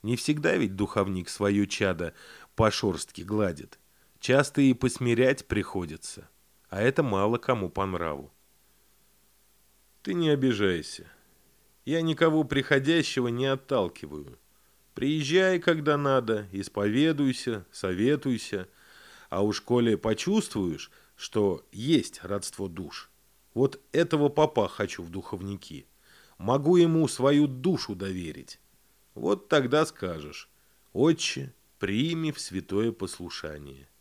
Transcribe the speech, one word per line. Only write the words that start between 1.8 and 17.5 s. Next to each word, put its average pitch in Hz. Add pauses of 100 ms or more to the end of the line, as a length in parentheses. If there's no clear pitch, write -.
по 110
шорстке 87
гладит. 98 (400)
Часто 139
и 131
посмирять 123
приходится, - (400)
а 92
это 139
мало 110
кому 101
по 98
нраву. 80 (1700)
Ты 190
не 165
обижайся. 104 (800)
Я 165
никого 160
приходящего 139
не 123
отталкиваю. 87 (560)
Приезжай, 156
когда 156
надо, 117
исповедуйся, 120